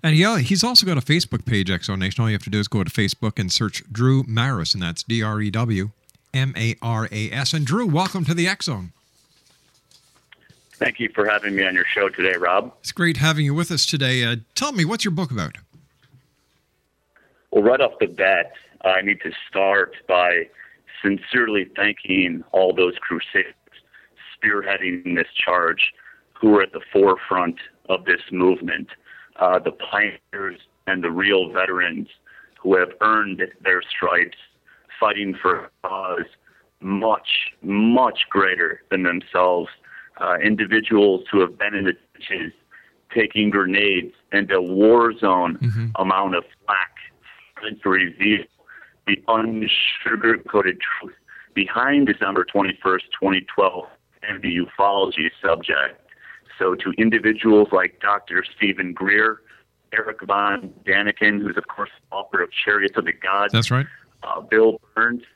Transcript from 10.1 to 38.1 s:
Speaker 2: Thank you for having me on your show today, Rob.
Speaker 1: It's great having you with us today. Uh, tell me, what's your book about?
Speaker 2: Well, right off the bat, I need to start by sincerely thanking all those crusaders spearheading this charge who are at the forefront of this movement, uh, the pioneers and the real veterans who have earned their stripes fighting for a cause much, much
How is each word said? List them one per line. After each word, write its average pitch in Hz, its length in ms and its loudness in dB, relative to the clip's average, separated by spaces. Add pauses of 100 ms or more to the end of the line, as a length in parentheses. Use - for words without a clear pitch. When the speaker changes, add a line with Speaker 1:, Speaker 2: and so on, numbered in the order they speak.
Speaker 2:
Thank 127 280 -4
you 113 140 -4
for 104 160 0
having 104 260 0
me 98 80 0
on 92 120 0
your 90 100 2
show 101 240 0
today, 92 260 0
Rob. 92 440 0
Speaker 1:
It's - 120 -10
great 170 260 -2
having 151 280 2
you 139 80 0
with 165 160 -2
us 165 160 0
today. 127 380 0
Uh, 117 140 -2 (180)
tell 294 160 -2
me, 196 120 0
what's 220 220 -2
your 202 60 -2
book 160 180 -4
about? 95 300 -6 (1900)
Speaker 2:
Well, 107 120 4
right 123 160 4
off 131 200 2
the 104 80 2
bat, 92 460 0 (280)
I 92 200 2
need 98 200 -2
to 78 100 -10 (160)
start 98 480 0 (120)
by 90 400 2 (560)
sincerely 104 720 0
thanking 95 760 -2
all 92 220 4
those 90 260 2
crusaders - 540 -4 (880)
spearheading 95 720 -2
this 82 200 0
charge 87 580 0 (400)
who 104 240 4
are 98 60 4
at - 100 -6
the 82 80 -10 (100)
forefront 92 680 2 (320)
of 92 160 -2
this 90 160 0 (100)
movement, 90 560 0 (480)
uh, 92 240 2
the 80 120 -4
pioneers 98 880 -6 (280)
and 92 160 -2
the 85 80 -2
real 92 400 2
veterans 90 560 -2 (520)
who 92 160 2
have 90 140 2 (120)
earned 104 420 0 (180)
their 90 220 0
stripes 90 540 -2 (600)
fighting 101 420 0
for 92 240 0
a - 40 -20 (160)
cause 92 400 -6 (540)
much, 101 720 -2 (100)
much 113 580 2 (100)